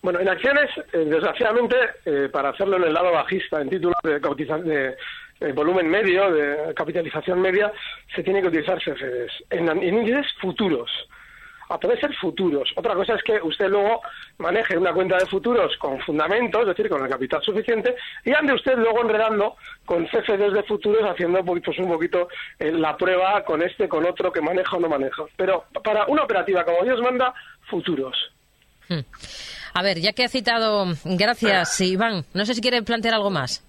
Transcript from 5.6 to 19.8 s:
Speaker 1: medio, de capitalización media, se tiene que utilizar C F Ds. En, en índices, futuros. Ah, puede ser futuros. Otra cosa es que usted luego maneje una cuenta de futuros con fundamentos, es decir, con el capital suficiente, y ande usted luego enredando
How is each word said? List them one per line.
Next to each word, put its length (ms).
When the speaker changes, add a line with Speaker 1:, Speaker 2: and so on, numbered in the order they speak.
Speaker 1:
medio, 460
de 420
capitalización 640
media, 300
se 80
tiene 180
que 80
utilizar 340
C 100
F 140
Ds. 260
En, 180
en 300
índices, 280
futuros. 500
Ah, 100
puede 220
ser 140
futuros. 600
Otra 200
cosa 220
es 60
que 200
usted 260
luego 320
maneje 400
una 160
cuenta 240
de 80
futuros 500
con 240
fundamentos, 640
es 60
decir, 200
con 140
el 80
capital 320
suficiente, 540
y 80
ande 220
usted 240
luego 240
enredando 540